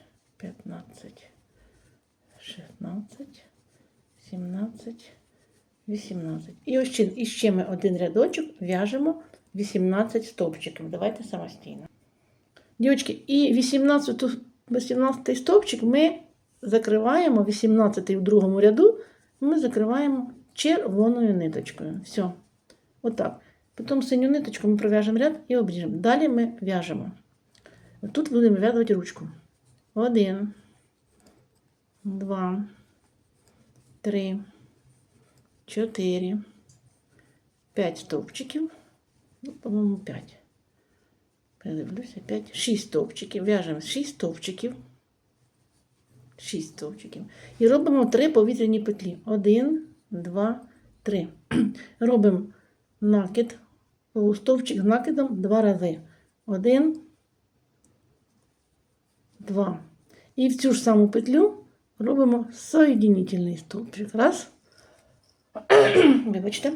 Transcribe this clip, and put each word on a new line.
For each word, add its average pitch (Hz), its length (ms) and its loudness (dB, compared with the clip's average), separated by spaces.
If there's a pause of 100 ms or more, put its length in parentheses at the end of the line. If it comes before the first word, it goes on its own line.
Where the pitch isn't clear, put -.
(360)
п'ятнадцять, - 920 -20 (1080)
шістнадцять, - 1040 -16 (760)
сімнадцять, 202 960 -12 (760)
вісімнадцять. 170 760 -10
І 262 140 -2
ось 262 100 0
ще, 196 280 0
і 240 100 -6
ще - 260 0
ми 185 120 0
один 185 320 -2
рядочок 214 680 -2
в'яжемо 220 600 -2 (320)
вісімнадцять 202 720 -2
стовпчиків. 165 640 -8
Давайте 202 340 -6
самостійно. - 640 -14 (920)
Дівчатки, 269 340 0 (140)
і 277 260 4
вісімнадцяту, 269 760 2 (400)
вісімнадцятий 254 680 -2
стовпчик 339 460 2
ми 285 360 4 (440)
закриваємо, 226 840 2
вісімнадцятий 208 720 2
у 190 40 -4
другому 196 400 4
ряду, 240 380 6 (420)
ми 302 200 0
закриваємо 254 720 -2 (200)
червоною 233 840 2
ниточкою. 160 680 -6
Все. 185 260 -4 (720)
Отак. - 380 -6 (340)
Потім 262 280 -4
синю 262 280 0
ниточку 285 380 -2
ми 208 80 4
пров'яжемо 214 420 0
ряд 311 300 0
і 247 80 0
обріжемо. 175 400 -2
Далі 262 320 2
ми 233 240 0 (100)
в'яжемо. 175 500 -6 (1000)
Тут 302 200 -4
будемо 233 240 4
в'язувати 226 380 0
ручку. 175 340 -6 (680)
Один, 208 600 0 (1500)
два, 196 600 -6 (1400)
три, 196 380 -4 (1300)
чотири, 190 720 -4 (1400)
п'ять 170 240 -4
стовпчиків. 269 720 -10 (720)
Ну, 269 100 -16
по-моєму, 208 440 -4
п'ять. - 400 -14 (1200)
Передивлюся, 185 680 -12
п'ять. 208 280 -8
Шість - 340 -2
стовпчиків. 180 560 -6
В'яжемо 165 360 -2
шість - 340 -8
стовпчиків. 190 600 -8 (1600)
Шість 160 320 -10
стовпчиків. - 560 -16 (340)
І 226 100 4
робимо 277 380 4
три 262 220 4
повітряні 220 520 2
петлі. 185 440 -6
Один, 220 600 2 (240)
два, 190 500 -4 (420)
три. 190 260 -4 (220)
<clears throat> - 500 -4
Робимо 208 460 4 (540)
накид, 208 580 0 (540)
полустовпчик 214 680 0
з 185 40 0
накидом 247 560 0
два 208 220 2
рази. 175 380 0 (460)
Один, 254 540 2 (2500)
два. 190 420 -4 (560)
І 262 120 2
в 254 80 0
цю 262 160 2
ж - 80 0
саму 208 280 6
петлю 262 560 2 (340)
робимо 240 540 2
соєдинительний 202 1040 2
стовпчик. 208 580 -12
Раз. 262 360 0 (1040)
<clears throat> - 160 -10 (560)
Вибачте. 208 500 -4